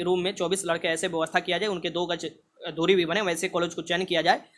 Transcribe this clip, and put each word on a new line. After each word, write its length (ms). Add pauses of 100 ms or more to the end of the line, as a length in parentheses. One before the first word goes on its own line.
रूम 200
में 140
चौबीस 320
लड़के 220
ऐसे 200
व्यवस्था 320
किया 180
जाए, 100
उनके 220
दो 160
गज 240 (460)
दूरी 180
भी 120
बने, 140
वैसे 280
कॉलेज 260
को 80
चयन 220
किया 180
जाए 180 (180)